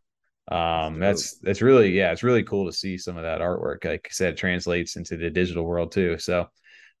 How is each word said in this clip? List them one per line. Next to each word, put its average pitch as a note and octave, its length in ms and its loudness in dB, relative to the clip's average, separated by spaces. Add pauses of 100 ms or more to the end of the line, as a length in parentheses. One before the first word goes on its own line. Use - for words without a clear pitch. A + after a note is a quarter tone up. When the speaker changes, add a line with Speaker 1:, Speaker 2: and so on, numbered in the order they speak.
(500)
Speaker 1:
Um, E2 500 -2
Speaker 2:
That's - 0 -
dope. - 0 -
Speaker 1:
that's, G2+ 400 0
that's F#2+ 220 -2
really, A#2 300 8
yeah, F#2 200 2
it's F2 120 -4
really A#2+ 200 4
cool G2 220 -2
to D#2+ 80 -6
see F#2+ 240 -6
some F2+ 200 -10
of E2 60 -8
that E2 180 -4
artwork. E2 420 -2
Like D#2+ 260 -4
I - 40 -12
said, E2+ 240 0
translates F2 580 -2
into E2+ 220 -8
the E2 120 -4
digital F2 340 0
world E2+ 280 -2
too. F2 260 0
So, F2+ 240 0 (580)